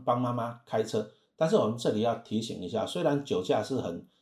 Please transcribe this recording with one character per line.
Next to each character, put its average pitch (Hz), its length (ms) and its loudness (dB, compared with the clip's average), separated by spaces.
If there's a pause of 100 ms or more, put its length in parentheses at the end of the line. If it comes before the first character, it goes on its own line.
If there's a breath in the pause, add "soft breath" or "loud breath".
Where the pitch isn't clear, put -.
帮 123 160 2
妈 123 100 0
妈 120 360 -4
开 110 160 0
车。 110 260 -2 (260 loud breath)
但 160 140 2
是 220 60 4
我 127 100 6
们 113 100 0
这 139 140 0
里 107 120 2
要 117 120 4
提 110 260 -2
醒 - 220 -6
一 87 80 -6
下， 101 160 0
虽 180 160 -4
然 143 240 2
酒 147 160 0
驾 123 220 2
是 127 180 -2
很， 87 240 -6 (160 soft breath)